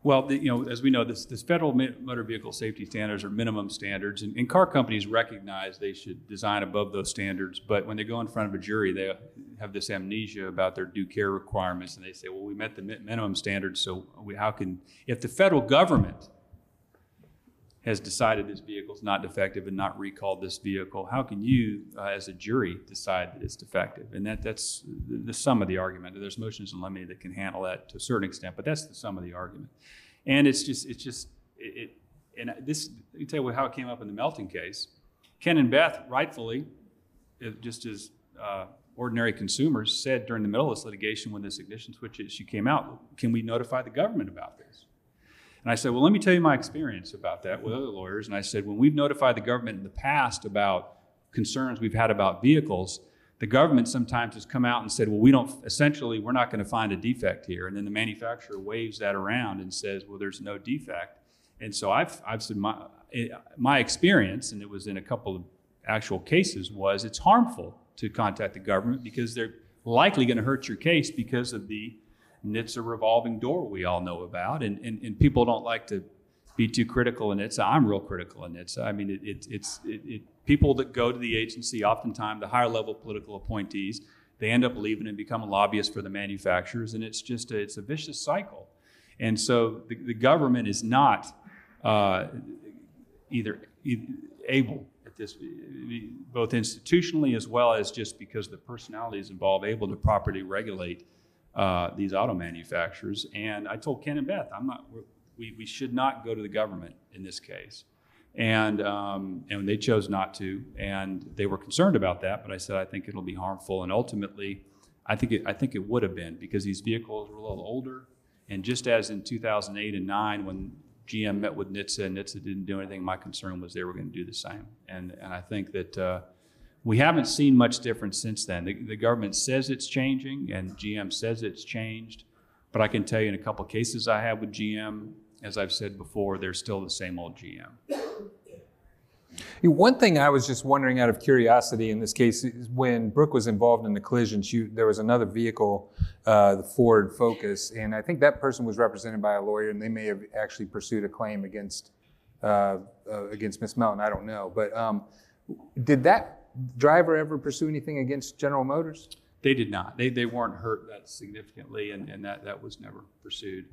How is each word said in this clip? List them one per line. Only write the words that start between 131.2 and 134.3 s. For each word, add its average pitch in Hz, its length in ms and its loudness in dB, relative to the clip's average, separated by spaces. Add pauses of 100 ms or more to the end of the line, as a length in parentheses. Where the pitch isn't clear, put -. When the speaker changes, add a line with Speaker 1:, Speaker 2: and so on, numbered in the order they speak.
Speaker 1:
it's 101 200 -8
changed, 113 600 -10 (480)
but 117 100 4
I - 60 8
can 107 160 2
tell 110 180 0
you 107 80 2
in 98 60 -4
a - 40 -6
couple 104 260 -6
cases 113 420 -4
I 107 140 4
have 113 180 0